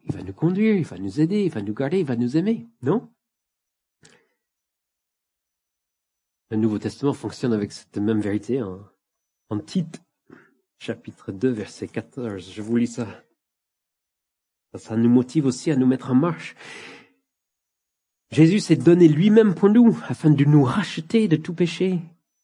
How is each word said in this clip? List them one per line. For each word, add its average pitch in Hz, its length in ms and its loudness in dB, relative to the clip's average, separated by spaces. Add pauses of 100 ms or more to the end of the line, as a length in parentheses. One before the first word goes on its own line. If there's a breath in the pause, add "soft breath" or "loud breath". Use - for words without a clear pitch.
il - 80 -6
va - 100 -12
nous 95 120 -12
conduire, 202 420 0
il 170 100 -2
va 90 120 -12
nous 98 240 -6
aider, 196 240 0
il 160 60 -2
va 107 100 -8
nous 104 120 -6
garder, 139 260 -4
il 165 60 -2
va 123 120 -4
nous 123 180 -2
aimer, 208 320 -2 (140)
non ? 170 280 -2 (3500 soft breath)
Le 110 80 -4
Nouveau 107 200 0
Testament 139 360 -4
fonctionne 117 400 -6
avec 101 180 -4
cette - 280 -16
même 107 200 0
vérité 104 420 -4
en, 98 200 -10 (680)
en 104 100 -6
Tite, - 440 -8 (760 soft breath)
chapitre - 520 -14
deux, 123 200 -2
verset 104 360 -10
quatorze. 101 640 -12
Je 107 120 -14
vous 113 120 -4
lis 120 120 0
ça. 120 180 -10 (1700)
Ça, - 80 -16
ça 110 180 -8
nous 117 120 2
motive 127 360 2
aussi 131 240 -4
à 147 60 -2
nous 127 100 0
mettre 127 240 -2
en 123 60 0
marche. 170 400 -4 (1800 loud breath)
Jésus 165 280 6
s'est 165 160 0
donné 170 320 6
lui-même 208 460 4
pour 202 160 2
nous, 226 260 6 (120)
afin 151 240 2
de 147 120 4
nous 147 200 6
racheter 185 640 0
de 156 80 4
tout 156 180 -6
péché 180 480 -2 (420)